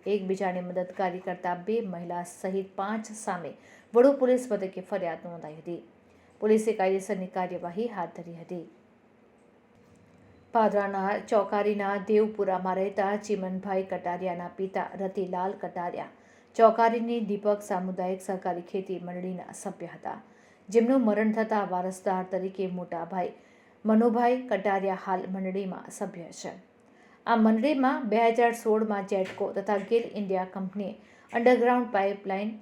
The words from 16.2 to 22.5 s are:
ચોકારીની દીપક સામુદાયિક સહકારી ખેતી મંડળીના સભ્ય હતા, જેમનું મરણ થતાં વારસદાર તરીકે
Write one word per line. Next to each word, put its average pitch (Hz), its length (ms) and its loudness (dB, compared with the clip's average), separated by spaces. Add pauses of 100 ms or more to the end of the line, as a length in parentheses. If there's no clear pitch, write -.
ચોકારીની 226 640 6
દીપક 208 420 0
સામુદાયિક 185 600 -4
સહકારી 185 400 -4
ખેતી 190 380 -6
મંડળીના 180 440 -8 (100)
સભ્ય 175 320 -10
હતા, - 360 -10 (480)
જેમનું 233 320 6
મરણ 214 300 4
થતાં 214 380 0
વારસદાર 185 600 -2
તરીકે 190 360 -4